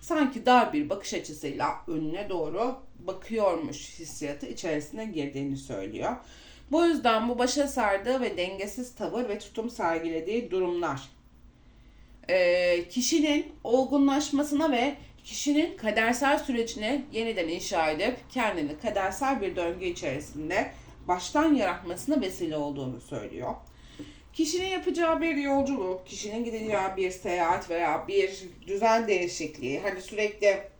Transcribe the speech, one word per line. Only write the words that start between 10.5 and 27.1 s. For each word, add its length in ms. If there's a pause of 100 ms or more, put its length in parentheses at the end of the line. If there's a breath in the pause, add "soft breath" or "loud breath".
durumlar 580 (1200 soft breath)
e, 600
kişinin 640 (120)
olgunlaşmasına 1080
ve 220 (300 loud breath)
kişinin 520
kadersel 600
sürecini 760
yeniden 360
inşa 420
edip 260 (140)
kendini 480
kadersel 600
bir 160
döngü 300
içerisinde 840 (380 loud breath)
baştan 460
yaratmasına 680
vesile 360
olduğunu 440
söylüyor. 540 (800 loud breath)
Kişinin 360
yapacağı 520
bir 160
yolculuk, 680
kişinin 380
gideceği 520
bir 140